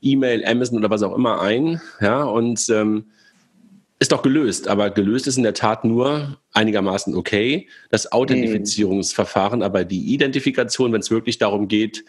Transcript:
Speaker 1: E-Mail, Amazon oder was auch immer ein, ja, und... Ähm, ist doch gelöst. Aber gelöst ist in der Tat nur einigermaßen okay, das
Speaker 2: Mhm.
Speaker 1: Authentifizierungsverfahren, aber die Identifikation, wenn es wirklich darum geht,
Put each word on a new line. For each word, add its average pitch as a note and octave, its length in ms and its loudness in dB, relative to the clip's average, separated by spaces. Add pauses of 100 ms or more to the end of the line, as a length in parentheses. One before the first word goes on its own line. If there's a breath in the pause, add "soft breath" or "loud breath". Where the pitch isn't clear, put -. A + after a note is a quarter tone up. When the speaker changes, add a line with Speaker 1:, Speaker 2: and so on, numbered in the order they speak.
Speaker 1:
E-Mail, C3 440 2
Amazon A#2+ 320 0
oder G#2+ 120 2
was G#2 140 0
auch F#2+ 120 0
immer A2 260 0
ein, C#3+ 400 0 (180 loud breath)
ja, A2+ 240 2
und... A#2 460 -2
Ähm, G#2+ 380 0 (880 soft breath)
ist - 140 0
doch C#3+ 100 2
gelöst. C3+ 460 0
Aber G2+ 240 0
gelöst G#2 340 0
ist C3 120 -2
in B2+ 60 2
der G#2+ 100 2
Tat A2+ 320 -2
nur C#3 520 0 (140)
einigermaßen G2+ 640 0
okay, A2+ 540 -2 (200 loud breath)
das A2 160 2
Speaker 2:
Mhm. - 60 -14 (640)
Speaker 1:
Authentifizierungsverfahren, G2+ 880 0
aber F#2+ 220 0
die F#2 280 -2
Identifikation, C3 800 0
wenn A2 80 0
es - 100 -8
wirklich A2+ 260 -2
darum G#2 300 0
geht, G#2+ 420 -2